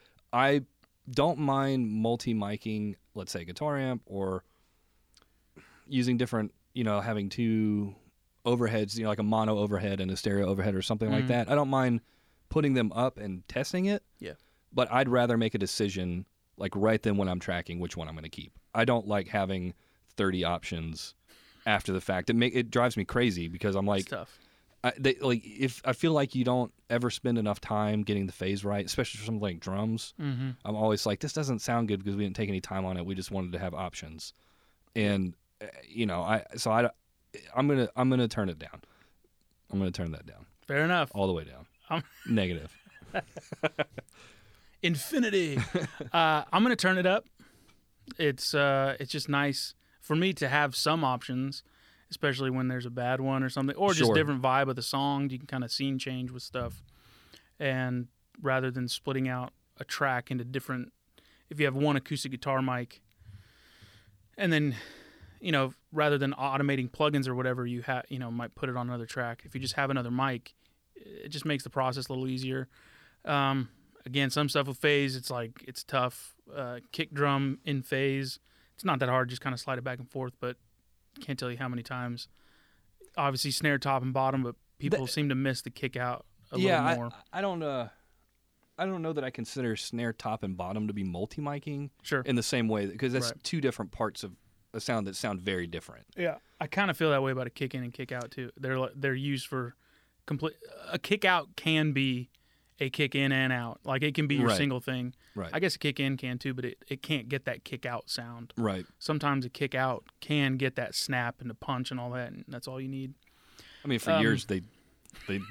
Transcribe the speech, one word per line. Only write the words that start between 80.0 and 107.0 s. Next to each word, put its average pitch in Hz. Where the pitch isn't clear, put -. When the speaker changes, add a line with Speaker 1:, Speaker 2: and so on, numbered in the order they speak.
Speaker 2:
and 120
forth, 127
but 123
can't 131
tell 127
you 120
how 131
many 120
times. 123
Obviously, 139
snare 143
top 135
and 131
bottom, 131
but 120
people 135
Speaker 1:
That -
Speaker 2:
seem 147
to 135
miss 135
the 120
kick -
out 123
a -
Speaker 1:
Yeah, 185
Speaker 2:
little 143
Speaker 1:
I, 123
Speaker 2:
more. 117
Speaker 1:
I 180
don't, 185
uh, 131
I 180
don't 185
know 160
that 147
I 127
consider 117
snare 117
top 110
and 95
bottom 95
to 104
be 101
multi-miking 143
Speaker 2:
Sure. 135
Speaker 1:
in 131
the 117
same 120
way, 104
'cause 127
that's 127
Speaker 2:
Right. -
Speaker 1:
two 165
different 117
parts 107
of 92
a 110
sound 110
that 95
sound 101
very 92
different. 78
Speaker 2:
Yeah. 170
I 160
kinda 190
feel 160
that 135
way 135
about 127
a 120
kick 135
in 127
and 120
kick 131
out 120
too. 123
They're 131
li-, 131
they're 135
used 135
for 127
complete, 151
a 170
kick -
out 180
can 156
be 131
a 135
kick 139
in 139
and 131
out. 120
Like, 131
it 151
can 151
be 143
your 123
Speaker 1:
Right. 104
Speaker 2:
single 131
thing. 127
Speaker 1:
Right. 87
Speaker 2:
I 160
guess 185
a -
kick 151
in 135
can 123
too, 135
but 123
it, -
it 135